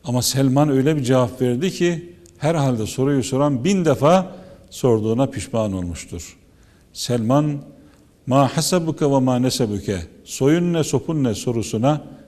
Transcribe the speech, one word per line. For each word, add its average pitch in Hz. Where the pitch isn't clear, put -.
Ama 123
Selman 135
öyle 135
bir 143
cevap 127
verdi 127
ki 175
herhalde 135
soruyu 135
soran 135
bin 185
defa 160
sorduğuna 113
pişman 107
olmuştur. 87
Selman, 135
"Ma 131
hasebuke 160
ve 139
ma 127
nesebuke?" 107
"Soyun 170
ne, 160
sopun 147
ne?" 113
sorusuna 120